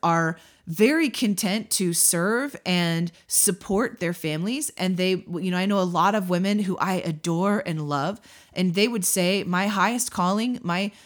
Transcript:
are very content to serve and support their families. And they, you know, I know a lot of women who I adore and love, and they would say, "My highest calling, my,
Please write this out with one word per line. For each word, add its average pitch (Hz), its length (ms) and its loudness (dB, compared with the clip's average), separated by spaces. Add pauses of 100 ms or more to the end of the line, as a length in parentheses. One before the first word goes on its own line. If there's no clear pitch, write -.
are 165 360 2 (280)
very 247 440 2
content 208 600 -2
to 180 220 0
serve 220 720 0
and 170 480 0 (140)
support - 760 0
their 175 140 -2
families. 185 640 -4
And 185 180 0
they, 185 360 0
you 180 180 -2
know, 180 80 0
I 190 80 0
know 202 120 2
a 185 60 2
lot 180 300 2
of 185 160 0
women 196 300 2
who 185 180 -2
I 185 160 0
adore 175 720 -2
and 156 220 -4
love, 147 320 -2 (340)
and 180 200 0
they 208 140 4
would 226 160 -2
say, 185 400 0
"My 185 220 0
highest 214 440 0
calling, 214 520 0
my, 185 280 -2 (160)